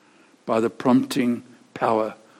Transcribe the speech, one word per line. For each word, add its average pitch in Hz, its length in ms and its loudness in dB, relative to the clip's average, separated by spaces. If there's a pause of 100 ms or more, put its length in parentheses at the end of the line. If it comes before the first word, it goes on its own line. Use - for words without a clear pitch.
(460)
by 113 140 0
the 113 100 0
prompting 123 720 0 (320)
power 110 400 0 (260)